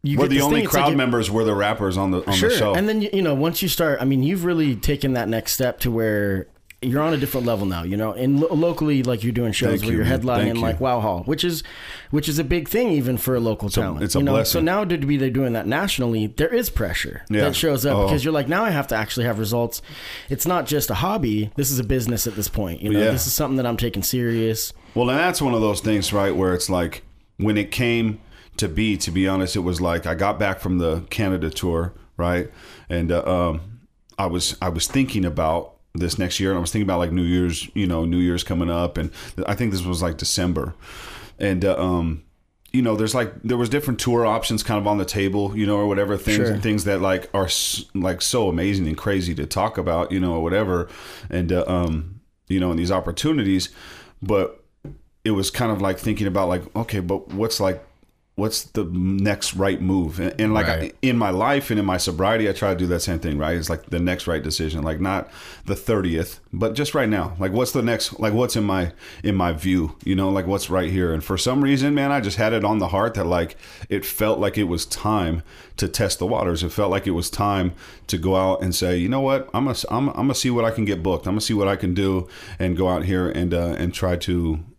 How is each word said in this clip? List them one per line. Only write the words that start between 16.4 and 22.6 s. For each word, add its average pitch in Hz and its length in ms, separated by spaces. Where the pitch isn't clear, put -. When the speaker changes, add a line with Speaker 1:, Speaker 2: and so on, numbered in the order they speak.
Speaker 1:
is 240 160
pressure - 640
Speaker 2:
Yeah. 104 140
Speaker 1:
that 143 120
shows 139 300
up 139 100
Speaker 2:
Oh. 202 100
Speaker 1:
because 151 180
you're 156 100
like, 143 140
"Now 185 160
I 220 60
have 143 180
to - 80
actually 110 280
have 117 140
results." 117 420
It's - 180
not 170 200
just 147 240
a 107 40
hobby. 113 640
This 139 140
is 135 80
a 123 60
business 117 420
at 104 100
this 101 120
point, 87 340